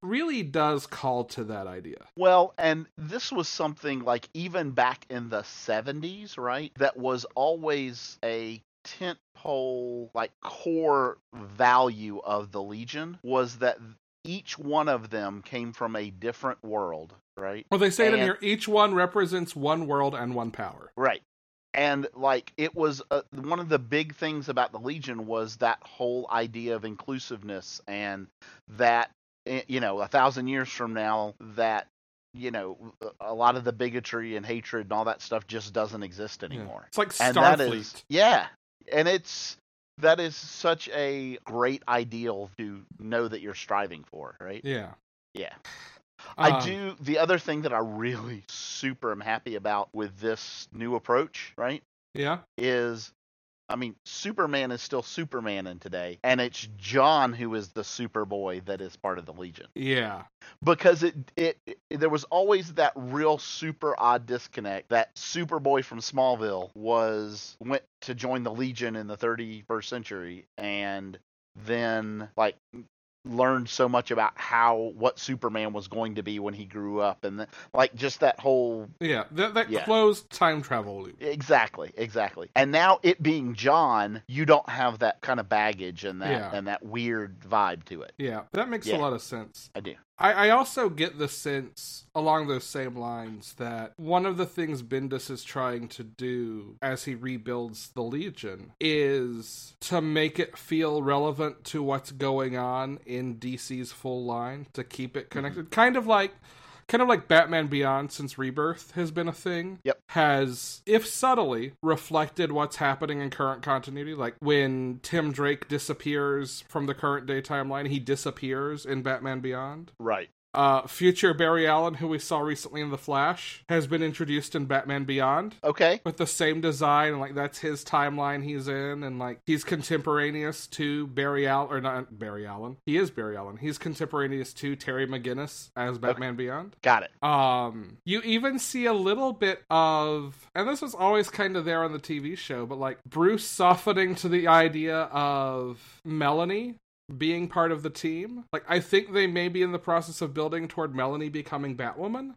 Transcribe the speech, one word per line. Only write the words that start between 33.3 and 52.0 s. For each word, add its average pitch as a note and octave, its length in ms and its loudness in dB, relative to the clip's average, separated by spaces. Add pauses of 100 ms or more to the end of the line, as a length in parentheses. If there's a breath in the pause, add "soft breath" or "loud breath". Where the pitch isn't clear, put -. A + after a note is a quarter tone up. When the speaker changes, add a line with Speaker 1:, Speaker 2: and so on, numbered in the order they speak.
Speaker 2:
lot A#2+ 220 6
of B2 80 -4
the A#2+ 100 0
bigotry A#2 600 -4
and G#2 100 -6
hatred A2+ 420 -6
and F#2+ 60 -8
all G#2+ 120 0
that A2 180 -2
stuff A2 240 -4
just G#2 260 -10
doesn't G#2+ 300 -4
exist G2 400 -12
Speaker 1:
Yeah. G2 40 -8
Speaker 2:
anymore. G2 420 -12
Speaker 1:
It's - 100 -6
like G#3 220 -2
Speaker 2:
And C3 160 4
that D3 240 6
Speaker 1:
Starfleet. B2 140 2
Speaker 2:
is, - 340 -10
yeah. E3 400 4 (440)
And D3+ 140 4
it's, - 500 -2 (420)
that D#3+ 200 6
is E3 160 -4
such - 540 -2
a C#3 560 -4
great B2 420 0
ideal A#2 720 -2
to G2+ 260 -10 (140)
know A#2 300 -2
that G#2+ 140 -10
you're G2+ 120 -10
striving F#2+ 480 -6
for, C#2+ 380 -16
right? G2+ 240 -12
Speaker 1:
Yeah. B2 300 -8 (400)
Speaker 2:
Yeah. - 200 -10 (840 loud breath)
I D#3 140 6
Speaker 1:
Um, C3 160 4
Speaker 2:
do, G3 340 -6
the D3 160 -2
other E3 220 4
thing D3+ 240 -4
that D3 100 -2
I A2+ 60 0
really A2+ 680 -6
super - 640 -6
am G2+ 120 -6
happy A2 320 -4
about G2+ 400 -2
with G2+ 260 -6
this - 500 -4
new A#2 240 -4
approach, A#2+ 640 0
right, C3 260 -4 (300)